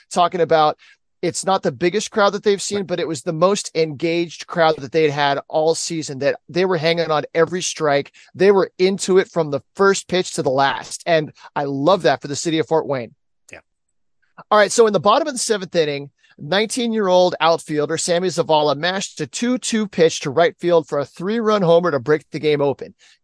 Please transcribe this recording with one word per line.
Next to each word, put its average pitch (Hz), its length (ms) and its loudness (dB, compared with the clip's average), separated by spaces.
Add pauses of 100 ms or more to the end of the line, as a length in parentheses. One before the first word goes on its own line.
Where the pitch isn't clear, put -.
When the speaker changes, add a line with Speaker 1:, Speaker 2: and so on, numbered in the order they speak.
(100)
Speaker 1:
talking 175 320 0
about 156 340 2 (460)
it's 165 240 -4
not 190 180 0
the 175 80 -2
biggest 175 400 -2
crowd 202 220 2
that 202 100 -8
they've 202 180 0
seen, 202 180 -4
Speaker 2:
Right. 185 60 -6
Speaker 1:
but 175 140 -4
it 147 80 -4
was 156 140 -8
the 180 100 -6
most 180 420 0
engaged 165 720 -4
crowd 160 300 2
that 135 160 -14
they'd 160 180 2
had 143 380 0
all 160 260 0
season, 151 460 -8
that 139 180 -2 (100)
they 185 180 0
were 185 100 0
hanging 165 340 -2
on 147 140 0 (100)
every 165 280 0
strike. 147 500 -2 (220)
They 185 180 4
were 190 260 2
into 190 400 2
it 190 100 0
from 160 220 -4
the 139 120 -4 (120)
first 196 340 2
pitch 180 260 -4
to 165 80 -4
the 143 80 0
last. 135 560 -2
And 160 260 0 (240)
I 147 80 -2
love 143 380 0
that 147 180 2
for 147 80 -14
the 139 80 -6
city 160 240 -2
of - 80 -2
Fort 160 180 0
Wayne. 120 280 -6 (360)
Speaker 2:
Yeah. 80 100 -20 (920)
Speaker 1:
All 214 80 4
right. 196 120 4
So 233 160 6
in 214 60 0
the 196 80 0
bottom 240 260 2
of 294 80 -8
the 233 40 -8
seventh 190 360 -4
inning, 143 360 -2 (280)
nineteen-year-old 196 1000 2
outfielder 156 560 0
Sammy 175 320 0
Zavala 151 480 2
mashed 180 460 -6
a 147 40 -6
two 240 300 -2
two 214 320 -4
pitch - 320 2
to - 100 -6
right 147 280 2
field 170 280 2
for 151 120 -4
a 139 80 -2
three-run 214 560 -2
homer 170 280 4
to 143 80 0
break 147 320 -2
the 156 80 -8
game 147 220 0
open. 143 340 -4 (300)